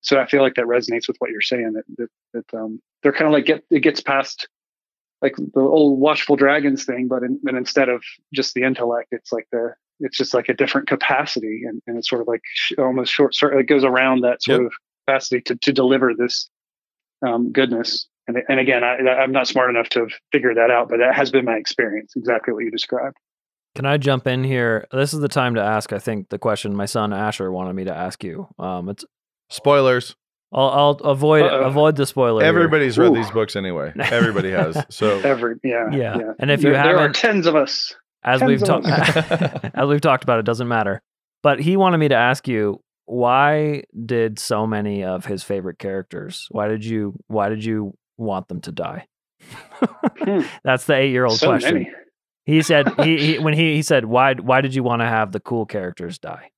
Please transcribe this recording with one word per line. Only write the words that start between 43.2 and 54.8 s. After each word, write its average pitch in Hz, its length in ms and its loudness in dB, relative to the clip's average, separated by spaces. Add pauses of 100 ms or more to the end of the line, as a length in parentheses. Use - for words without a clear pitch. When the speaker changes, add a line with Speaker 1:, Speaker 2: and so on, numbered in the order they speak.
Speaker 3:
did 113 340 -2
so 110 280 -2
many 104 360 -4
of 92 220 -6
his 98 180 -8
favorite 92 360 -8
characters, 95 720 -10
why 107 160 -4
did 110 160 -4
you, 107 300 -6 (140)
why 107 220 -2
did 107 140 -6
you 107 300 -4 (240)
want 98 320 -6
them 90 120 -10
to - 120 -14
die? 156 340 -10 (320)
<laughs> - 480 -8 (340)
Speaker 1:
Hmm. 196 200 0 (220)
Speaker 3:
That's 127 220 0
the 156 100 2
eight-year-old 127 440 2
Speaker 1:
So - 80 2
Speaker 3:
question. 131 260 2
Speaker 1:
many. - 180 -4 (540)
Speaker 3:
He 156 160 4
said, 151 260 4 (160)
he, 160 140 4 (160)
he, - 60 -2
Speaker 1:
<laughs> 156 40 -2
Speaker 3:
when 156 100 2
he, 160 220 2
he 151 60 0
said, 135 240 2
"Why, 127 300 2
why 127 260 2
did 135 140 -2
you 131 80 0